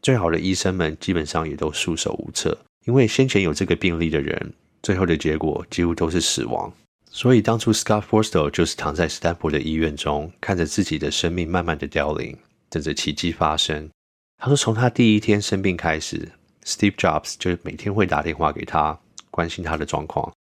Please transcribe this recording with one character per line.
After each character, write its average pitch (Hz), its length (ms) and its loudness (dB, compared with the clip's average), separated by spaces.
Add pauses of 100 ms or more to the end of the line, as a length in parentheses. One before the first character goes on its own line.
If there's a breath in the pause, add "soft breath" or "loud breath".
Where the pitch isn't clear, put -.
最 131 120 6
好 92 140 2
的 82 100 2
医 92 140 0
生 92 220 0
们 80 240 0
基 - 120 -4
本 82 140 0
上 80 240 -2
也 71 60 -6
都 78 180 -2
束 82 240 -2
手 - 160 -4
无 - 180 -8
策， - 240 -2 (300)
因 117 80 0
为 127 140 6
先 135 200 4
前 104 140 2
有 85 100 2
这 92 140 0
个 85 100 2
病 85 240 0
例 82 100 2
的 76 120 0
人， - 320 -6 (300)
最 98 120 2
后 92 100 2
的 82 120 2
结 78 180 0
果 78 340 -2
几 87 140 0
乎 85 100 2
都 82 160 0
是 82 120 0
死 - 240 -2
亡。 58 260 -6 (380)
所 - 260 2
以 110 60 6
当 113 180 2
初 110 140 2
Scott 107 300 0
Forstall 92 480 2
就 87 120 2
是 - 140 -2
躺 76 180 -4
在 82 140 0
斯 - 100 -8
坦 85 160 0
福 - 140 -4
的 73 100 0
医 78 140 -2
院 78 240 0
中， 76 420 -4
看 - 160 0
着 85 100 0
自 - 180 -2
己 78 160 -2
的 71 120 -2
生 87 220 -2
命 85 160 -2
慢 87 160 0
慢 82 100 0
的 73 120 -6
凋 76 260 0
零， - 240 -6 (320)
等 80 140 -4
着 78 100 -2
奇 - 180 -2
迹 85 200 -4
发 78 260 0
生。 78 320 -4 (480)
他 - 80 -10
说 139 100 4
从 113 200 0
他 120 160 2
第 110 240 6
一 104 40 4
天 104 220 2
生 101 180 -2
病 95 160 0
开 80 240 -2
始， - 320 -8 (320)
Steve - 340 0
Jobs 78 420 0
就 87 240 -2
每 87 80 -10
天 - 200 -6
会 98 140 4
打 90 160 0
电 80 140 -4
话 76 160 0
给 76 120 -8
他， 76 320 0 (360)
关 85 180 -2
心 87 160 -10
他 82 100 -2
的 76 80 -4
状 76 220 -4
况 - 260 -6 (120)